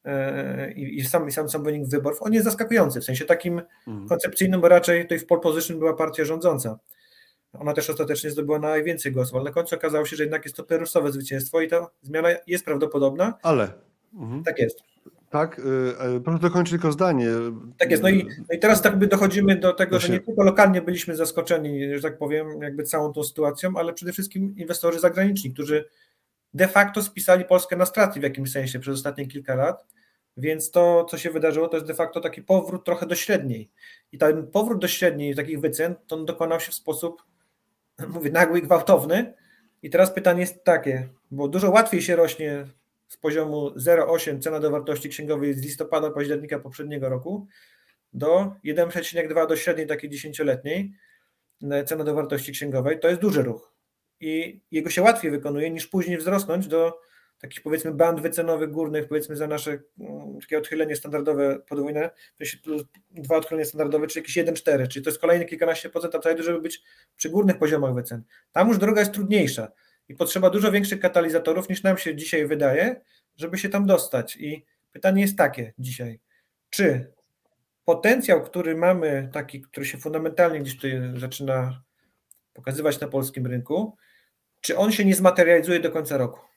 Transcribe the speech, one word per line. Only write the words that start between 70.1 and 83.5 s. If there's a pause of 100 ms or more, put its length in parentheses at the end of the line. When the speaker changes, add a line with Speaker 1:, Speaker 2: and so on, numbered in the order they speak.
Speaker 1:
potrzeba
dużo
większych
katalizatorów,
niż
nam
się
dzisiaj
wydaje, (360)
żeby
się
tam
dostać.
I (260)
pytanie
jest
takie
dzisiaj: (500)
czy (720)
potencjał,
który
mamy,
taki,
który
się
fundamentalnie
gdzieś
tutaj (160)
zaczyna (720)
pokazywać
na
polskim
rynku, (640)